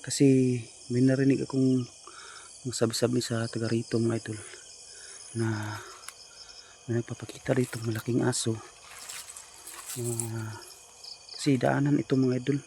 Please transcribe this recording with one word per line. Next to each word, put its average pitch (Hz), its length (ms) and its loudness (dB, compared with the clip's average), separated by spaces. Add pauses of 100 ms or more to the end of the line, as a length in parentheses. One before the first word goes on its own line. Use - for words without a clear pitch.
Kasi 131 560 6 (320)
may 123 160 4
narinig 131 400 4
akong 131 400 2 (880)
sabi-sabi 117 480 0
sa 117 320 -2
taga 113 160 -2
rito, 117 320 0
mga 113 240 0
idol, 104 160 -8 (960)
na 107 400 -2 (1120)
may 117 80 0
nagpapakita - 560 -4
rito 127 320 2
malaking 117 400 0
aso. 120 320 0 (1400)
Ah, 113 560 -4 (800)
kasi 135 240 4
daanan 139 400 4
ito, - 160 0
mga 127 240 2
idol. 139 260 0